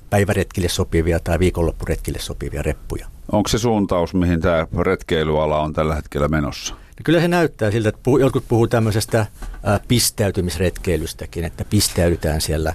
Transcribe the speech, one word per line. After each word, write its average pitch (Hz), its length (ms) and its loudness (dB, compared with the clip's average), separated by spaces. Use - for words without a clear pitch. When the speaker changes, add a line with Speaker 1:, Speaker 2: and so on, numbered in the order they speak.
Speaker 1:
päiväretkille 98 600 0
sopivia 82 500 0
tai 85 200 0
viikonloppuretkille 80 800 -2
sopivia 69 420 -6
reppuja. - 460 -6
Speaker 2:
Onko 104 160 2
se 123 100 2
suuntaus, 101 560 2
mihin 87 280 2
tää 82 260 2
retkeilyala 78 800 0
on 76 140 -2
tällä 78 220 0
hetkellä 73 320 -2
menossa? 73 480 -4
Speaker 1:
No - 40 -14
kyllä 160 180 2
se 175 60 2
näyttää 165 440 0
siltä, 107 180 2
että - 140 -4
puhu-, 127 140 4
jotkut 135 300 2
puhuu 117 200 4
tämmöisestä, 110 580 0
ää, 101 240 2
pistäytymisretkeilystäkin, 87 1600 -2
että - 220 -6
pistäydytään 85 760 0
siellä, 78 340 -2